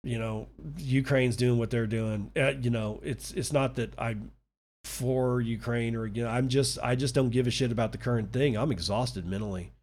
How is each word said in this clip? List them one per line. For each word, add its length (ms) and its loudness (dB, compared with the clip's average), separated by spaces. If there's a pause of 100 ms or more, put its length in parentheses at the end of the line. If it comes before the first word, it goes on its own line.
You 160 -2
know, 280 -4 (300)
Ukraine's 600 2
doing 200 4
what 140 0
they're 160 0
doing. 480 -2
Uh, 260 2
you 80 0
know, 340 -2
it's, 280 -6
it's 220 -4
not 220 2
that 220 -4
I'm 340 -4 (520)
for 560 0
Ukraine 560 0
or, 120 -4
you 160 -2
know, 60 0
I'm 200 2
just, 340 2
I 120 2
just 200 0
don't 140 4
give 180 2
a 40 2
shit 200 2
about 220 0
the 40 -8
current 360 0
thing. 240 2
I'm 140 2
exhausted 540 -2
mentally. 460 -4 (120)